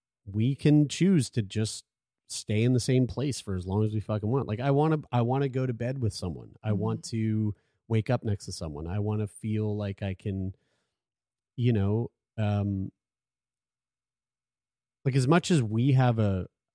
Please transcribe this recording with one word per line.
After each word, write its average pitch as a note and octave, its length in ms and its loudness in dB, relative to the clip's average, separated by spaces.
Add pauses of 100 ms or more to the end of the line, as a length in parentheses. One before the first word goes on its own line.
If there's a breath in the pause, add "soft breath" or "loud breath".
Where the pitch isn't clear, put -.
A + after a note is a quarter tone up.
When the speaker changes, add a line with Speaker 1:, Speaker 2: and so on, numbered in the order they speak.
(260)
Speaker 1:
we G#2+ 300 0
can D3+ 320 4
choose E3+ 440 2
to A#2 100 -2
just G#2+ 420 -4 (460)
stay G#2+ 340 -2
in B2 100 4
the B2 60 2
same B2+ 280 2
place B2+ 340 -6
for G2 140 -6
as F2+ 100 -6
long G2 180 0
as G#2+ 100 -2
we A2 60 -2
fucking G#2 300 -4
want. B2+ 180 -2
Like, G#2+ 140 -4
I C#3 100 0
wanna, D3+ 280 2 (120)
I B2 100 2
wanna C3 280 0
go C3 160 -4
to B2+ 80 -2
bed B2 280 -6
with A2 120 0
someone. C2 380 -10 (120)
I A2 60 -4
Speaker 2:
Mm-hmm. G2+ 100 0
Speaker 1:
want A2 260 -4
to G#2+ 500 -2 (340)
wake A2+ 200 0
up B2+ 140 0
next G#2 220 -4
to F#2+ 80 -10
someone. D#2+ 340 -8
I F#2+ 120 -4
wanna G#2 280 -4
feel G#2+ 480 -4
like G2+ 260 -6
I G2 120 -4
can, F#2+ 420 -6 (1040)
you A#2+ 160 2
know, G#2+ 360 0 (280)
um, G2+ 540 -2 (2000)
like, C3 120 0
as B2+ 120 2
much E3+ 240 4
as D#3+ 100 6
we A2+ 320 2
have B2+ 260 6
a, F#2+ 280 2 (280)